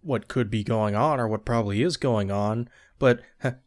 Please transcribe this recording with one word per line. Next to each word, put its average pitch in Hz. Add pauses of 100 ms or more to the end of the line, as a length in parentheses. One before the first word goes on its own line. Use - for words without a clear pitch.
what 123
could 120
be 107
going 107
on 139
or 120
what 107
probably 110
is 170
going 107
on, 107 (320)
but, 123 (240)
huh, 127 (120)